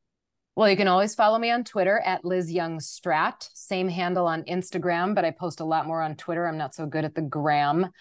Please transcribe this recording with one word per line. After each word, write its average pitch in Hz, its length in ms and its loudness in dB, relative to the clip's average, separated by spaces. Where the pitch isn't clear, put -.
Well, 214 120 6
you 196 80 6
can 196 120 2
always 196 260 4
follow 220 240 4
me 233 140 0
on 247 100 0
Twitter 202 380 2
at 185 240 -2
Liz 180 260 0
Young 165 300 -2
Strat. 170 760 -2
Same 185 320 -2
handle 180 400 0
on 160 160 -2
Instagram, 180 720 -2
but 185 100 2
I 165 60 0
post 165 300 -8
a 160 40 -6
lot 160 220 0
more 160 160 -2
on 156 140 -4
Twitter. 170 320 -4
I'm 156 100 -4
not 156 160 -6
so 160 100 -8
good 156 200 -2
at 151 100 -6
the 160 80 -2
gram. 147 640 2